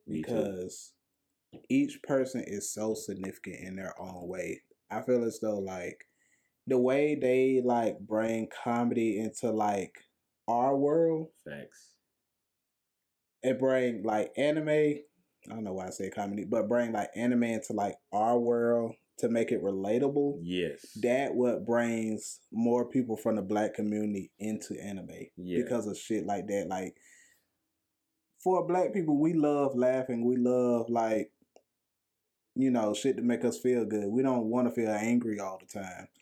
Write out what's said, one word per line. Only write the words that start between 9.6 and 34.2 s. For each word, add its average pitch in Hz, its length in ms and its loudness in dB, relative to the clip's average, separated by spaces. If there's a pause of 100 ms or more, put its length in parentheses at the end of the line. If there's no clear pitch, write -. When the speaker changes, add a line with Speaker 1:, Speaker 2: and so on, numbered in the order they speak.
Speaker 2:
our 127 280 4
world. 160 540 2 (140)
Speaker 1:
Facts. - 480 -16 (1500)
Speaker 2:
It 123 160 2
bring, 127 440 2
like, 107 340 0
anime. 151 320 0
I 151 360 2 (440)
don't 113 160 -8
know 95 100 -6
why 92 120 -6
I 92 40 -8
say 95 200 -8
comedy, 101 340 -6
but 107 240 -2
bring, 120 240 0
like, 104 220 -2
anime 120 300 2
into, 113 280 -2
like, 101 240 -2 (160)
our 110 260 4
world 117 580 2 (220)
to 117 100 0
make 113 240 2
it 104 100 0
relatable. 131 800 0
Speaker 1:
Yes. 87 500 -4 (100)
Speaker 2:
That 127 340 2
what 120 280 2
brings 113 760 0 (100)
more 120 380 2
people 120 280 0
from 110 200 0
the 101 60 0
black 104 320 0
community 104 640 -2
into 107 420 -6
anime 87 560 -12
Speaker 1:
Yeah. 90 260 -2
Speaker 2:
because 117 240 -2
of 98 100 -4
shit 104 300 -4
like 101 220 -4
that. 101 200 -2
Like, 92 280 -6 (1500)
for 180 240 2
black 185 260 2
people, 156 260 2
we 160 160 4
love 147 420 2
laughing. 127 480 2
We 123 120 2
love, 120 540 4
like, 113 420 2 (1300)
you 131 120 4
know, 113 240 2
shit - 220 0
to 113 60 -6
make 120 220 2
us 117 140 0
feel 123 260 2
good. 104 240 -2
We 120 140 2